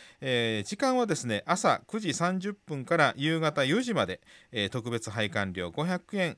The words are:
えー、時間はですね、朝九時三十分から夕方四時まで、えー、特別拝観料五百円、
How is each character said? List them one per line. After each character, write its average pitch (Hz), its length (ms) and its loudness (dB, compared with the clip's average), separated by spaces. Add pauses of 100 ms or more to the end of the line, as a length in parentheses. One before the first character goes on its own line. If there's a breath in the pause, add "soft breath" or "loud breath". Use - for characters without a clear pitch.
(200 loud breath)
え 117 460 0
ー、 - 20 -12
時 202 80 -6
間 262 220 2
は 240 80 2
で 180 80 0
す 127 120 -4
ね、 107 200 0
朝 165 400 4
九 220 140 -4
時 202 120 -2
三 180 280 0
十 202 120 -6
分 143 320 -8
か 170 140 0
ら 143 180 6
夕 156 240 0
方 151 240 0
四 165 160 2
時 240 140 -2
ま 120 100 4
で、 90 160 -6 (320 loud breath)
え 104 140 0
ー、 - 20 0
特 120 220 -4
別 117 180 -4
拝 104 220 -2
観 95 240 -2
料 87 160 -4
五 147 140 -4
百 185 340 -4
円、 170 200 -2